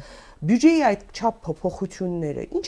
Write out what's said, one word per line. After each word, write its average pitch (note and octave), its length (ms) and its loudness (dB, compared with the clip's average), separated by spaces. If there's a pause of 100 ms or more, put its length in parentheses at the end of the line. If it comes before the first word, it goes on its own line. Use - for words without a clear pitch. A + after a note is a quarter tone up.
(440)
Բյուջեի C#4+ 400 4
այդ G3+ 180 2 (140)
չափ A3 240 -2
փոփոխությունները F3 1000 -6 (100)
ինչ F4 160 -4